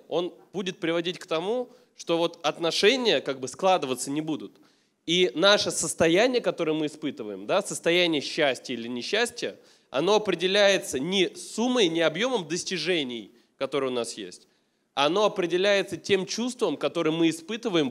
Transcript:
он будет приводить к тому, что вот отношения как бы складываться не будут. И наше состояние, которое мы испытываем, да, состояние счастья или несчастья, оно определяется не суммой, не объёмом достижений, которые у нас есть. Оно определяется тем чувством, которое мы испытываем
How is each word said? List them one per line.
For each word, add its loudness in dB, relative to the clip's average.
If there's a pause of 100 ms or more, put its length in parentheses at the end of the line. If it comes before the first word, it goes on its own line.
он -4 (180)
будет -6
приводить -4
к -16
тому, -4 (260)
что -2
вот -2
отношения 2
как -4
бы -6
складываться 0
не -2
будут. -8 (460)
И 2
наше 4
состояние, 2
которое -2
мы -2
испытываем, -8
да, 2
состояние 2
счастья -2
или -8
несчастья, -4 (320)
оно 2
определяется 2
не 0
суммой, 0
не 0
объёмом 0
достижений, -4 (260)
которые -2
у -4
нас -4
есть. -14 (460)
Оно 2
определяется 0
тем 0
чувством, -2
которое 0
мы 4
испытываем -2